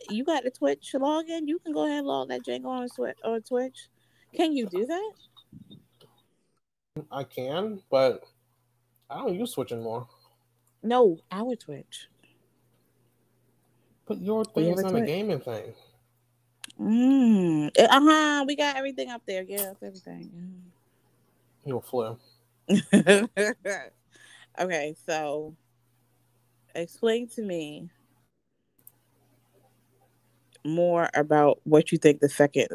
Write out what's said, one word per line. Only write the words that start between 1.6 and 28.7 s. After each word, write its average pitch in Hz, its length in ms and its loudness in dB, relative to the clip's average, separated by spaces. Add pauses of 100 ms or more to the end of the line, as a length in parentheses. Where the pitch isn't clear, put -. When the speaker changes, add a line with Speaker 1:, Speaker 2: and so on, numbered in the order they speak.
Speaker 1:
go 302 120 -2
ahead 294 140 -2
and 277 80 -6
log 269 220 -4
that 254 160 -8
jank 247 200 -8
on 254 240 -8
Twi-, 247 240 -8 (100)
on 226 180 -4
Twitch. 254 460 -6 (480)
Can 320 200 0
you 240 120 -2
do 185 180 -4
that? 370 260 -6 (2000)
Speaker 2:
I 139 120 -6
can, 170 680 -6
but 131 340 2 (840)
I 143 100 -10
don't 220 160 -2
use 226 180 -6
Twitch - 180 -6
anymore. 117 360 -8 (760)
Speaker 1:
No, 226 360 4 (120)
our 226 240 -6
Twitch. - 520 -18 (2000)
Speaker 2:
But 208 160 -6
your 214 220 -2 (120)
Speaker 1:
We 156 80 0
Speaker 2:
thing 165 60 2
Speaker 1:
have 180 40 2
Speaker 2:
is 190 60 -2
Speaker 1:
a 190 40 0
Speaker 2:
not 190 60 -2
a 190 80 0
Speaker 1:
Twitch. 233 100 0
Speaker 2:
gaming 180 320 -4
thing. 113 340 -10 (1040)
Speaker 1:
Mm. 220 880 4 (120)
Uh, - 100 12
uh-huh. 294 580 6
We 285 80 -2
got 285 200 -2
everything 269 340 -8
up 233 160 -14
there. 190 180 -6
Yeah, 196 280 -8
it's 202 120 -20
everything. 180 760 -16 (1040)
Speaker 2:
You're 127 140 -4
a - 20 -10
flare. 117 340 -6 (540)
Speaker 1:
<laughs> 202 580 4 (1300)
Okay, 160 360 -4 (100)
so 156 500 -6 (1200)
explain 226 540 -2
to 233 120 -10
me 170 480 -8 (2750)